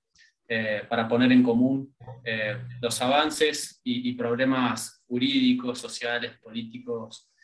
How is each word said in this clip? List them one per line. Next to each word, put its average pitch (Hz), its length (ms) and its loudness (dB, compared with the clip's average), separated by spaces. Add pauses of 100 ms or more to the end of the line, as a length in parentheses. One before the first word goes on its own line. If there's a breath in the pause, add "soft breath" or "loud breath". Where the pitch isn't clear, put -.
(480)
eh, 107 400 -2
para 113 200 0
poner 123 260 6
en 123 100 8
común, 127 500 2 (300)
eh, 110 340 -4 (240)
los 120 200 -2
avances 147 840 0
y, 123 260 -2
y 120 40 -4
problemas 120 960 -2
jurídicos, 127 720 0
sociales, 120 580 -6
políticos, 113 920 -12 (140)